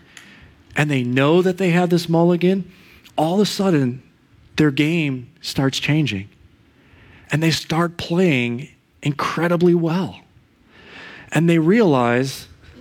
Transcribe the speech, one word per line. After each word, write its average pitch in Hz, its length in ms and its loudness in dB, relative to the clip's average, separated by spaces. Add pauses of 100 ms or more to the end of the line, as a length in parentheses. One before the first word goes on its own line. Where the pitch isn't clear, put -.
(760)
and 147 160 0
they 135 100 0
know 139 400 2
that 180 160 0
they 190 140 0
have 175 180 2
this 170 180 0
mulligan, 175 640 0 (460)
all 160 180 -2
of 208 40 2
a 208 80 4
sudden 143 560 -2 (540)
their 156 120 4
game 147 600 -2 (120)
starts - 380 -4
changing. 120 500 -2 (1040)
And 147 100 0
they 165 80 2
start 165 480 -2
playing 139 720 -2 (320)
incredibly 170 720 0
well. 165 460 -2 (1120)
And 165 180 2
they 170 80 4
realize 135 880 2 (340)